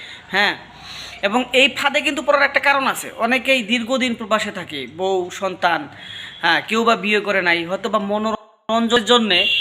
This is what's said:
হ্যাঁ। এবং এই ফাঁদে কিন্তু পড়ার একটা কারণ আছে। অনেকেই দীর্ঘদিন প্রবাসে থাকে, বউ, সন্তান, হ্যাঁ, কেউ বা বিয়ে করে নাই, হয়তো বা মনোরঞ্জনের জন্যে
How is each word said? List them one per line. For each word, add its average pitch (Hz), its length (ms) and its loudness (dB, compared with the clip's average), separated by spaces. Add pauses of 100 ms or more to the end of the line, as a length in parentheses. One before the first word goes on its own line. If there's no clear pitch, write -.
(300)
হ্যাঁ। 190 280 0 (640)
এবং 214 220 0 (100)
এই 262 160 6
ফাঁদে 285 320 -2
কিন্তু 285 200 -2
পড়ার 285 200 4
একটা 277 180 2
কারণ 277 280 2
আছে। 160 300 -4
অনেকেই 247 460 2
দীর্ঘদিন 240 520 0
প্রবাসে 208 360 -2
থাকে, 151 360 -10 (100)
বউ, 185 320 0
সন্তান, 175 580 -2 (540)
হ্যাঁ, 165 200 2
কেউ 220 220 0
বা 220 120 4
বিয়ে 208 240 0
করে 190 220 0
নাই, 170 240 0
হয়তো 190 240 -4
বা 208 100 0
মনোরঞ্জনের 220 1040 -2
জন্যে 208 400 4 (160)